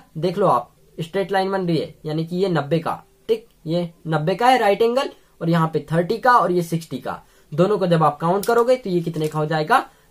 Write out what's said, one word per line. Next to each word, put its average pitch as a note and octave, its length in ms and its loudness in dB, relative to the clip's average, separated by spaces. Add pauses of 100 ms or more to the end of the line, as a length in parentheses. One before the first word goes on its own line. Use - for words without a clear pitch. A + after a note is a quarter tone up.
(180)
देख E3+ 200 -2
लो G3 100 2
आप, B2 240 0 (260)
straight F#3 340 -4
line G3 200 0
बन F#3+ 160 -2
रही E3 100 2
है, - 160 -4 (120)
यानी D#3 200 -4
कि E3+ 100 -8
ये F#3 140 0
नब्बे D#3 300 0
का, - 240 -6 (260)
ठीक, A3 180 -2 (180)
ये E3+ 240 -2 (180)
नब्बे D#3+ 280 0
का A#3+ 120 0
है C4 120 6
right G3+ 220 2
angle A#3+ 280 0 (320)
और E3 80 -2
यहाँ E3 200 2
पे D3+ 220 -4
थर्टी F3 260 0
का B3 160 4
और F#3+ 180 4
ये F3+ 120 2
सिक्सटी E3 360 -6
का, F2+ 220 -10 (300)
दोनों F#3 260 2
को F3+ 100 0
जब D#3+ 160 2
आप D3 160 0
count F#3+ 260 -2
करोगे A#3 300 2
तो B3+ 140 -6
ये F3 120 0
कितने E3 260 -4
का D#3 120 -4
हो D3+ 60 0
जाएगा, D#3+ 380 0 (280)